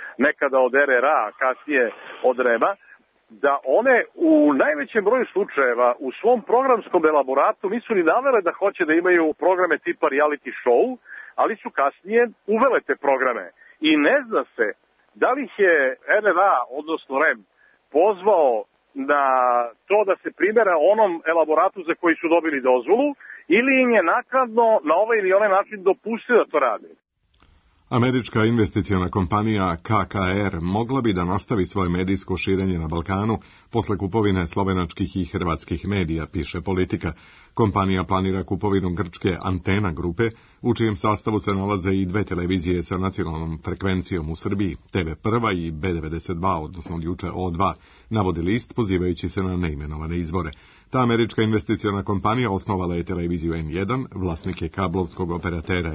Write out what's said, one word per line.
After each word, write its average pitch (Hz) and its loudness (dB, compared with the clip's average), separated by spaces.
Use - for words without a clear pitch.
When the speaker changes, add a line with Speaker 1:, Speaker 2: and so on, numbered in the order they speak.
Speaker 1:
nekada 139 0
od 123 0
R 139 0
R 131 2
A, - 4
a 101 -10
kasnije 131 0
od 123 0
rema, 120 2
da 139 4
one 254 4
u - 6
najvećem 285 -2
broju 240 2
slučajeva 123 2
u - -4
svom 240 2
programskom 226 2
elaboratu 139 2
nisu 233 -6
ni 180 2
navele 247 2
da 165 0
hoće 190 0
da 156 4
imaju 175 4
programe 175 2
tipa 165 -2
reality 147 0
show, 127 4
ali 123 0
su 247 -12
kasnije 185 0
uvele 226 2
te 135 0
programe. 127 0
I - 4
ne 226 4
zna 202 -2
se 113 0
da 165 2
li 285 -6
ih - -18
je 175 6
R - -8
R - 0
A, 156 2
odnosno 151 -8
rem, 139 0
pozvao 180 4
na 143 4
to 202 4
da 185 2
se - -6
primere 202 2
onom 214 2
elaboratu 165 2
za 165 0
koji 165 2
su 170 -4
dobili 156 0
dozvolu, 151 4
ili 262 4
im 247 4
je 214 4
naknadno 240 0
na 156 4
ovaj 226 2
ili 190 2
onaj 202 4
način 196 0
dopustio 208 0
da 202 4
to 156 0
rade. 120 -2
Speaker 2:
Američka 123 2
investiciona 101 0
kompanija 101 0
K - -10
K - -16
R 92 -6
mogla 113 -2
bi 113 0
da 90 0
nastavi 95 -2
svoje 92 -2
medijsko 92 -2
širenje 95 -2
na 80 -6
Balkanu 95 -2
posle 107 -2
kupovine 95 0
slovenačkih 92 -4
i 92 -2
hrvatskih 85 -6
medija, 80 -2
piše 85 -6
Politika. 90 -4
Kompanija 95 0
planira 95 -2
kupovinu 95 -2
grčke 87 -4
Antena 95 -2
grupe, 85 -2
u 117 0
čijem 110 0
sastavu 107 -2
se 98 -2
nalaze 98 -2
i 95 0
dve 92 -2
televizije 87 -2
sa 92 -6
nacionalnom 82 -6
frekvencijom 90 -4
u 80 -6
Srbiji, 98 -4
T 92 -2
V 80 -6
Prva 113 0
i 85 -4
B 80 -4
devedeset 82 -6
dva, 87 -2
odnosno 82 -12
od 82 -8
juče 92 -6
O 90 -4
dva, 85 0
navodi 92 -2
list 104 -4
pozivajući 90 -2
se 95 -6
na 92 -4
neimenovane 78 -6
izvore. 82 -4
Ta 131 0
američka 117 0
investiciona 104 0
kompanija 107 -2
osnovala 92 -4
je 85 -4
televiziju 87 -4
N 80 -6
jedan, 98 -4
vlasnik 92 -6
je 85 -6
kablovskog 90 -4
operatera 85 -4